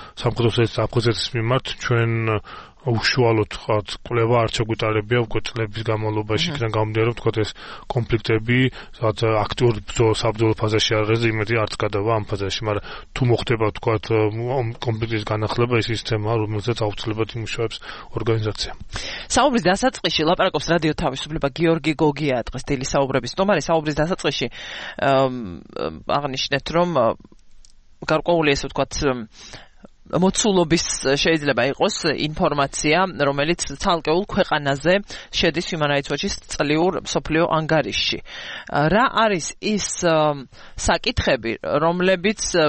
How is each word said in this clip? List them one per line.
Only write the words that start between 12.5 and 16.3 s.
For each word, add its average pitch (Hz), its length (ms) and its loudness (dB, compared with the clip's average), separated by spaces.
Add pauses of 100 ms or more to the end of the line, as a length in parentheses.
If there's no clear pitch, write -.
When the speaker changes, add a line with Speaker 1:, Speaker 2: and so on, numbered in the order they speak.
Speaker 1:
მაგრამ 104 220 -2 (220)
თუ - 180 -4
მოხდება, 113 420 2
ვთქვათ, 107 380 0
ამ 113 720 0
კონფლიქტის 110 520 -2
განახლება, 110 480 0
ეს 110 120 2
სისტემა, 107 480 -2